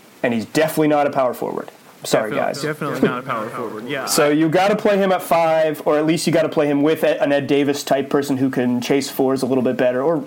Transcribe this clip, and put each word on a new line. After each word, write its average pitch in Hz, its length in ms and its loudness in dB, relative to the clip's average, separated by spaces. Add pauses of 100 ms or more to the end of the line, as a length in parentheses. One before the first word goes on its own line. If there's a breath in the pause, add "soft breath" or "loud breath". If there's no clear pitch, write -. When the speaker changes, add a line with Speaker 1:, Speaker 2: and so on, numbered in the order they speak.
(240)
Speaker 1:
And 123 100 0
he's 110 120 -2
definitely 156 420 0
not 147 180 2
a 139 60 -2
power 131 240 0
forward. - 340 -6 (360)
Sorry, 110 260 0
Speaker 2:
Definitely, - 220 -2
Speaker 1:
guys. 139 80 -10
Speaker 2:
definitely 143 460 -2
not 123 120 -2
a - 20 -8
power 117 260 -6
forward. 117 400 -8
Yeah. 135 200 -6
Speaker 1:
So 147 220 2
you 156 200 2
gotta 190 260 2
play 208 220 2
him 190 160 2
at 175 100 -2
five, 160 600 2
or 151 120 2
at 156 80 0
least 160 220 0
you 160 60 2
gotta 160 160 2
play 151 180 0
him 143 140 2
with 156 200 2
an 147 300 0
Ed 143 160 0
Davis 143 340 2
type 135 280 -2
person 139 260 0
who 131 140 0
can 123 320 0
chase 139 280 0
fours 135 320 0
a 131 40 -2
little 127 180 0
bit 123 140 0
better, 127 260 0
or, 151 240 0